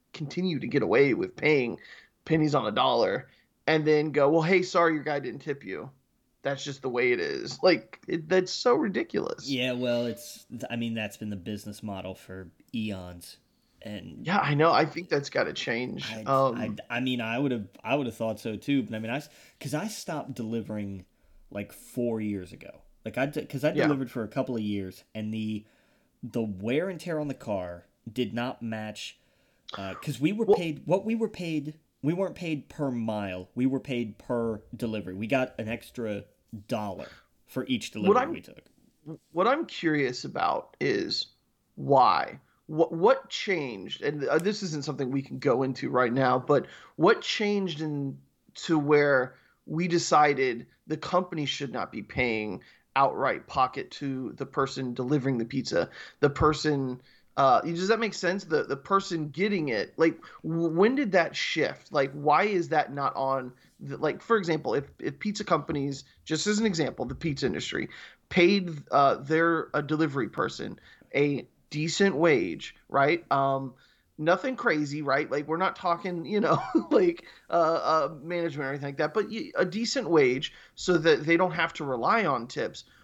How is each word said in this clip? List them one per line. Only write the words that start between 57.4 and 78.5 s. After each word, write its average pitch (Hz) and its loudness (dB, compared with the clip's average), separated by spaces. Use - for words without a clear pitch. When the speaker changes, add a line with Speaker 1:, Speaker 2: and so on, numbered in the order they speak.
Speaker 1:
does 170 -2
that 220 4
make 220 -2
sense? 185 -2
The, 156 2
the 135 -4
person 170 -2
getting 170 0
it, 110 -2
like, 160 4
w-, 165 0
when 196 4
did 262 0
that 170 4
shift? - -2
Like, 139 2
why 147 4
is 180 0
that 151 0
not 139 -2
on 135 -2
the, 139 -10
like, - -2
for 226 2
example, 156 0
if, 139 0
if - -6
pizza 208 -4
companies, 143 -2
just 156 -2
as 208 2
an 226 2
example, 175 0
the 165 -8
pizza 143 -4
industry - -4
paid, 180 4
uh, 135 6
their, 160 2
a 147 0
delivery 143 0
person 110 -4
a 143 2
decent 160 2
wage, 135 2
right? 139 2
Um, 135 0
nothing 190 2
crazy, 151 0
right? 139 0
Like, 147 -2
we're 160 -2
not 190 0
talking, 175 -4
you 208 0
know, 160 4
<laughs> - 2
like, 185 2
uh, - -2
uh, 160 2
management 160 -4